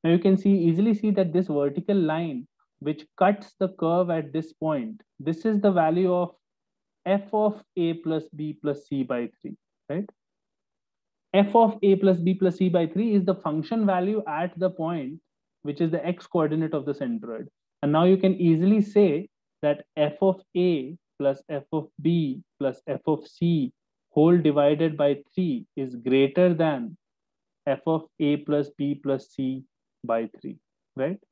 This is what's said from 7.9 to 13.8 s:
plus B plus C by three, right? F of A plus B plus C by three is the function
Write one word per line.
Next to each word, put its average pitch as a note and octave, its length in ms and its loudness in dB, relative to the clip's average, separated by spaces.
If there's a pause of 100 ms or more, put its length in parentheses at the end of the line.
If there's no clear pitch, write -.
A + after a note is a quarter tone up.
plus D#3+ 300 -4 (100)
B D3+ 260 -8
plus C#3+ 280 -6
C C#3 160 -2
by A#2+ 240 -4 (120)
three, - 160 -14 (320)
right? F3 160 -6 (1300)
F G3+ 200 4
of A3+ 280 6
A G3 140 6
plus F#3+ 220 4
B F3+ 160 0
plus F#3+ 220 0
C F#3 120 0
by E3+ 180 2
three G#3 280 -2
is F#3+ 100 2
the F#3 100 0
function E3 500 -4